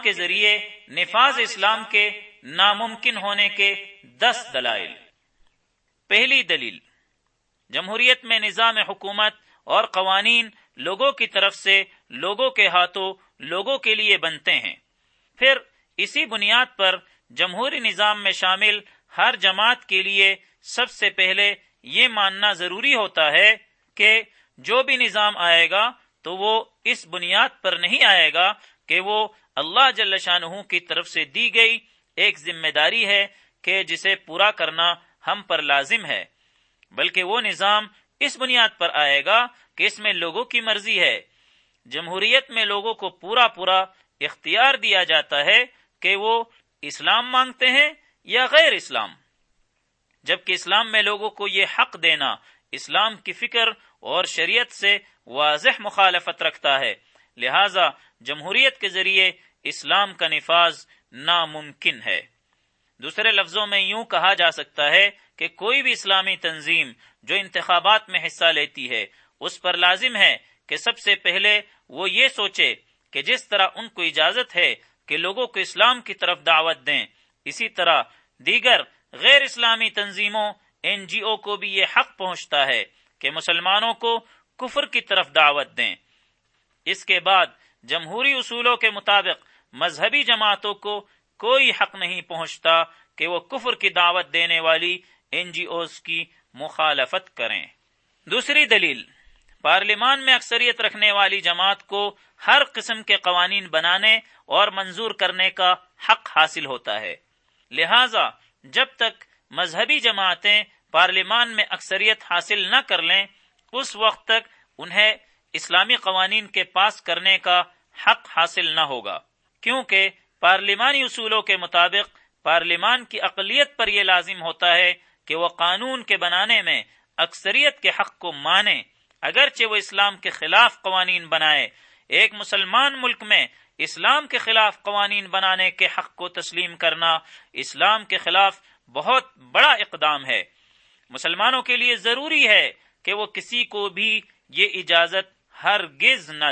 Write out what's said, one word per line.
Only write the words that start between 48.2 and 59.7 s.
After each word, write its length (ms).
یا 280
غیر 200
اسلام، 420
جبکہ 280
اسلام 400
میں 100
لوگوں 280
کو 180
یہ 180
حق 260
دینا، 320
اسلام 460
کی 160
فکر 360
اور 240
شریعت 440
سے 260
واضح 520
مخالفت 640
رکھتا 360
ہے، 140
لہذا 520
جمہوریت 520
کے 120
ذریعے 420
اسلام 480